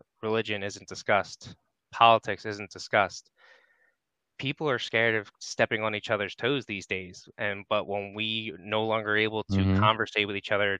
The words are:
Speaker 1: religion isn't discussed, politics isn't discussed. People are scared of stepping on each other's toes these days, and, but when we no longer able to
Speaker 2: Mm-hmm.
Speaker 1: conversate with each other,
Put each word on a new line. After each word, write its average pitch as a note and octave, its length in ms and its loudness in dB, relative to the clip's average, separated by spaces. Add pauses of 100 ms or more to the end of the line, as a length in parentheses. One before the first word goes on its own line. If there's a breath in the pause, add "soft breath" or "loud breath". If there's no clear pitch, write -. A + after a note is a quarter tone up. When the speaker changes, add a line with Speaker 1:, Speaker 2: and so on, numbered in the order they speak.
(240)
Speaker 1:
religion A2 400 -2
isn't G2 260 -10
discussed, - 680 -2 (360)
politics A2+ 540 4
isn't G#2 260 -8
discussed. - 600 -2 (1040 soft breath)
People C#3+ 320 -2
are B2 100 2
scared A2+ 360 2
of G#2 140 -4 (100)
stepping A2 440 0
on A2 100 -2
each G#2 160 -6
other's G2+ 240 -2
toes C3 320 -2
these G2 220 -10
days, F#2 400 -8 (100)
and, G2+ 320 -4
but G#2 180 0
when G2+ 260 -6
we A2 440 -4
no G#2 280 -2
longer G#2+ 320 0
able G#2+ 260 0
to G2 220 2
Speaker 2:
Mm-hmm. F#2+ 160 4
Speaker 1:
conversate G#2+ 460 4
with G2+ 100 -4
each - 160 -2
other, G2+ 260 2